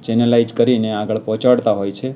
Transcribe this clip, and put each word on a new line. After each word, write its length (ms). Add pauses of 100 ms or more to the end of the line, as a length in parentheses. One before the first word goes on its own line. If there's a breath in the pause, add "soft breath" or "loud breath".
ચેનલાઇઝ 480
કરીને 380
આગળ 260
પહોંચાડતા 540
હોય 200
છે. 240